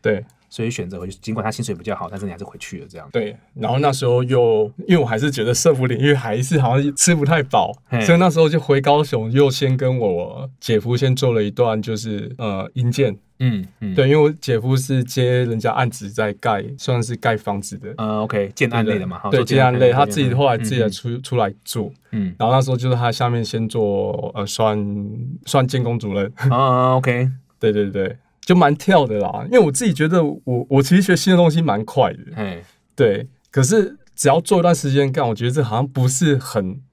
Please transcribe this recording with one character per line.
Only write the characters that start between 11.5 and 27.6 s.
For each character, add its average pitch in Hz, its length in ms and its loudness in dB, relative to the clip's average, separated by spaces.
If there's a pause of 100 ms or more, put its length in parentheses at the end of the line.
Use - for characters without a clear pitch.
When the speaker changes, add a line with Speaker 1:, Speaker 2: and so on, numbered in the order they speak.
Speaker 1:
段， 110 300 0
就 110 160 -6
是， 110 400 -8
呃， 101 380 -6
营 123 180 -2
建。 120 240 0 (220)
Speaker 2:
嗯， 110 280 -2 (140)
嗯。 98 140 -6
Speaker 1:
对， 92 120 4
因 135 40 4
为 147 80 6
我 151 120 4 (120)
姐 117 180 0
夫 131 160 0
是 131 260 0
接 123 440 0
人 113 120 -4
家 110 140 -2
案 123 180 0
子 101 200 -12
在 107 240 -4
盖， 107 280 -2 (140)
算 123 260 -2
是 117 140 -6
盖 113 180 0
房 101 240 -6
子 98 200 -12
的。 - 180 -14
Speaker 2:
呃， 107 240 -4
OK， 107 340 -4
建 120 160 0
案 117 140 0
类 107 140 -2
的 92 80 -6
嘛， 90 120 -10 (120)
Speaker 1:
对， - 0 -
Speaker 2:
哈， 113 80 2
做 120 80 0
建 135 180 4
案 127 80 4
类 123 60 -2
的。 127 80 6
Speaker 1:
对， - 20 8
建 120 80 4
案 143 80 4
类， - 20 0
他 - 60 -6
自 151 100 0
己 123 120 0
后 139 120 2
来 117 120 2
自 110 160 -4
己 120 80 0
来 107 80 0
出， - 180 -10
Speaker 2:
嗯， 117 60 -4
嗯。 131 80 -8
Speaker 1:
出 127 160 -4
来 98 160 0 (100)
做。 110 260 -6 (200)
Speaker 2:
嗯。 95 280 -4
Speaker 1:
然 113 80 0
后 123 80 2
那 135 60 4
时 131 100 0
候 127 60 0
就 127 140 -2
是 123 40 2
他 120 160 0
下 120 200 -2
面 117 120 -2
先 113 240 -4
做， 101 680 -2
呃， 104 100 -4
算， 107 340 0 (680)
算 131 200 2
监 127 160 -2
工 117 160 -2
主 107 140 -6
任。 98 180 -2 (200)
Speaker 2:
啊， 127 460 2
OK。 131 340 0 (140)
Speaker 1:
<laughs> - 140 -20
对， 110 140 2